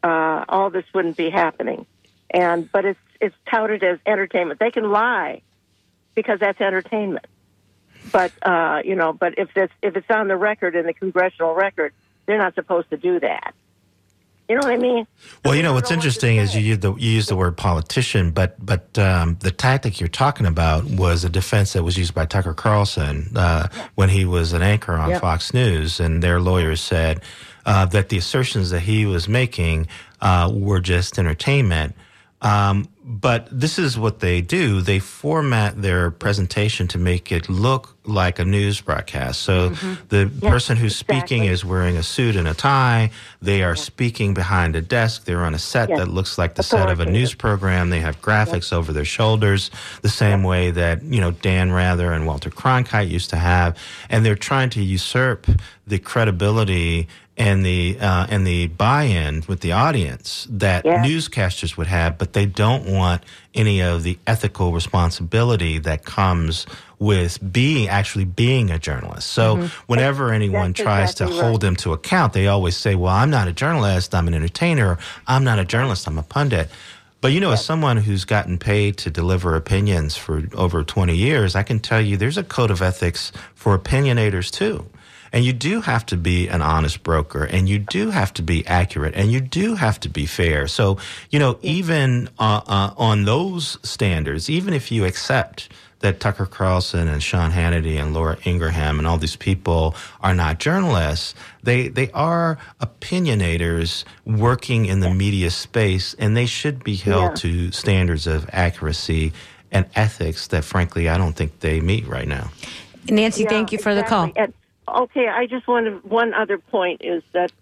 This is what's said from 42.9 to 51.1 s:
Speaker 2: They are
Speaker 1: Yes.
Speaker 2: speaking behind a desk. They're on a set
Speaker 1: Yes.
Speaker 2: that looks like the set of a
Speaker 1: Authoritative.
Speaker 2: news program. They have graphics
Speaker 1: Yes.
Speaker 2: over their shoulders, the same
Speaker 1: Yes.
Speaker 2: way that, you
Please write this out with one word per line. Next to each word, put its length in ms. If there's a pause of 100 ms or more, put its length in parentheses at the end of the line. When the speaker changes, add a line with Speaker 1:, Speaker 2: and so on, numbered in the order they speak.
Speaker 2:
They 220
are 100
Speaker 1:
Yes. 80
Speaker 2:
speaking 520
behind 420
a 60
desk. 420
They're 200
on 100
a 40
set 300
Speaker 1:
Yes. 100
Speaker 2:
that 100
looks 300
like 160
the 80
set 200
of 60
a 40
Speaker 1:
Authoritative. 280
Speaker 2:
news 140
program. 560
They 100
have 220
graphics 480
Speaker 1:
Yes. 20
Speaker 2:
over 200
their 120 (140)
shoulders, 520 (320)
the 60 (140)
same 180
Speaker 1:
Yes. 120
Speaker 2:
way 180
that, 320
you 180